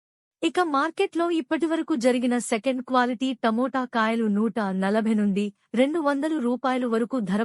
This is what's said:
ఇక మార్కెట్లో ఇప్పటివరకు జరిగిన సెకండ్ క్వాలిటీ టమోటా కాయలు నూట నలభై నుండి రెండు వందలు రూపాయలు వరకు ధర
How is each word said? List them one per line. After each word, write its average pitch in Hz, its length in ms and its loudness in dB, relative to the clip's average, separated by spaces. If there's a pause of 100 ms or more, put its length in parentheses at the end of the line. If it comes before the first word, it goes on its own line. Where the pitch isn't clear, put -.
(420)
ఇక 330 180 0 (120)
మార్కెట్లో 330 540 0 (120)
ఇప్పటివరకు 320 560 -2 (100)
జరిగిన 247 340 2
సెకండ్ 247 500 -2
క్వాలిటీ 254 400 0 (160)
టమోటా 247 380 0 (120)
కాయలు 226 400 0
నూట 220 240 0 (240)
నలభై 214 380 2
నుండి 202 240 2 (300)
రెండు 277 320 2
వందలు 285 300 0 (100)
రూపాయలు 254 480 0
వరకు 240 260 0
ధర 202 240 0